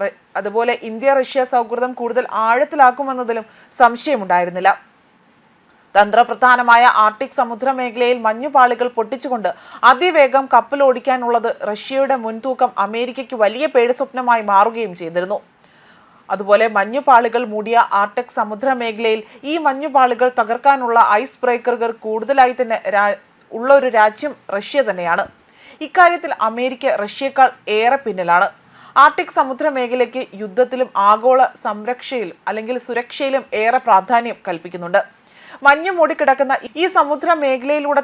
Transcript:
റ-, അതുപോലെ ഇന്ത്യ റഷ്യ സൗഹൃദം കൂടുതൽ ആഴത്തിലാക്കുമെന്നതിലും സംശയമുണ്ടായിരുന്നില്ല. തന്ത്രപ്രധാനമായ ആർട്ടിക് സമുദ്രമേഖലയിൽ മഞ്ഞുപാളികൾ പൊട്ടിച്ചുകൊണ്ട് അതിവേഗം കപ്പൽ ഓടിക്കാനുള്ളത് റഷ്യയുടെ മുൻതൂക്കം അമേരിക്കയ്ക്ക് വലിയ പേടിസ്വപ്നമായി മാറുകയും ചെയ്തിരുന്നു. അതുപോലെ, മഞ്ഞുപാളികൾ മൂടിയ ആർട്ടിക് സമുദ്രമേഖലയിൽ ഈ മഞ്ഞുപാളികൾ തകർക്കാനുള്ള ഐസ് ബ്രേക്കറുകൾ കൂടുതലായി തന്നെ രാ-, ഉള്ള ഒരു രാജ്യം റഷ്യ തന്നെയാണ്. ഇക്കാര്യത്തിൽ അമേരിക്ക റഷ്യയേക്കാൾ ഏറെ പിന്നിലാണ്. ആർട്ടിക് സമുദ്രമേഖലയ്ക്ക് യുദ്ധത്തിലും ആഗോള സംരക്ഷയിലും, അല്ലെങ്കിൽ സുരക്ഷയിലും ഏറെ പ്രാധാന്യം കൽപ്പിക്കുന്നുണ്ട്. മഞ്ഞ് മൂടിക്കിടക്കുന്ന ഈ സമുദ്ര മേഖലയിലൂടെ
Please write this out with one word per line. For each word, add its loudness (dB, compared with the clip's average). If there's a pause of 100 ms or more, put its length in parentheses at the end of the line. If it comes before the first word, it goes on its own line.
റ-, -4 (260)
അതുപോലെ -2
ഇന്ത്യ -2
റഷ്യ 0
സൗഹൃദം -2
കൂടുതൽ -4
ആഴത്തിലാക്കുമെന്നതിലും 0 (320)
സംശയമുണ്ടായിരുന്നില്ല. 0 (1120)
തന്ത്രപ്രധാനമായ 4
ആർട്ടിക് 2
സമുദ്രമേഖലയിൽ -2
മഞ്ഞുപാളികൾ 2
പൊട്ടിച്ചുകൊണ്ട് -6 (300)
അതിവേഗം 4
കപ്പൽ 2
ഓടിക്കാനുള്ളത് 0 (160)
റഷ്യയുടെ -2
മുൻതൂക്കം -4
അമേരിക്കയ്ക്ക് -6
വലിയ 0
പേടിസ്വപ്നമായി 0
മാറുകയും 0
ചെയ്തിരുന്നു. -6 (880)
അതുപോലെ, 2
മഞ്ഞുപാളികൾ 2
മൂടിയ 0
ആർട്ടിക് -2
സമുദ്രമേഖലയിൽ -4 (200)
ഈ -4
മഞ്ഞുപാളികൾ 0
തകർക്കാനുള്ള 2
ഐസ് -2
ബ്രേക്കറുകൾ -2
കൂടുതലായി 0
തന്നെ -4
രാ-, 0 (340)
ഉള്ള 0
ഒരു 4
രാജ്യം 0 (220)
റഷ്യ -4
തന്നെയാണ്. -2 (540)
ഇക്കാര്യത്തിൽ 2
അമേരിക്ക -4
റഷ്യയേക്കാൾ 0 (160)
ഏറെ 2
പിന്നിലാണ്. 0 (480)
ആർട്ടിക് 2
സമുദ്രമേഖലയ്ക്ക് -2
യുദ്ധത്തിലും -2
ആഗോള 4 (160)
സംരക്ഷയിലും, -8 (120)
അല്ലെങ്കിൽ -6
സുരക്ഷയിലും -6
ഏറെ 0
പ്രാധാന്യം 2 (120)
കൽപ്പിക്കുന്നുണ്ട്. -6 (420)
മഞ്ഞ് 2
മൂടിക്കിടക്കുന്ന 0 (180)
ഈ -2
സമുദ്ര 0
മേഖലയിലൂടെ -2